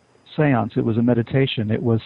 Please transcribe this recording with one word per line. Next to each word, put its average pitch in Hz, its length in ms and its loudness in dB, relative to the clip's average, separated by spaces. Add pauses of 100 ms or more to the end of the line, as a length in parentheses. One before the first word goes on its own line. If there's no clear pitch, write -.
(360)
seance. 127 400 0
It 123 100 0
was 113 120 0
a 120 40 2
meditation. 117 720 0
It 113 120 -2
was 113 220 2